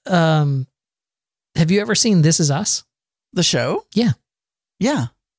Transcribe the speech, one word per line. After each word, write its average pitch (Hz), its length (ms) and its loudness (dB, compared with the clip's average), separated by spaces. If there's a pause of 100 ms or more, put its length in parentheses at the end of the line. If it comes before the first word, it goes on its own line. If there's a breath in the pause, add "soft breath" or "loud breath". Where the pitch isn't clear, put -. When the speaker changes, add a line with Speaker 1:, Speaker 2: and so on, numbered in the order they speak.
Speaker 1:
um, 156 600 0 (880)
have 160 140 2
you 202 120 2
ever 214 140 -2
seen 202 260 2
This 160 180 2
Is 156 100 0
Us? - 340 -4 (500)
Speaker 2:
The 175 100 -2
show? 147 500 -2
Speaker 1:
Yeah. 220 180 2 (680)
Speaker 2:
Yeah. 196 280 0 (320)